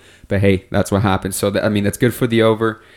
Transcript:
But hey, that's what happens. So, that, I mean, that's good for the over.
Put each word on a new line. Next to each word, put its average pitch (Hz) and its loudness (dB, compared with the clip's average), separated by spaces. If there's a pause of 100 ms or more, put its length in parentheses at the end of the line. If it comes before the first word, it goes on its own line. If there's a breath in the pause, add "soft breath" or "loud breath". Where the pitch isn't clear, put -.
(300 loud breath)
But 101 0
hey, 98 2
that's - -2
what 98 2
happens. 95 -2
So, 101 -2
that, 101 -2
I 110 0
mean, 104 -2
that's 101 -2
good 120 0
for 131 -2
the 113 2
over. 110 0 (160 loud breath)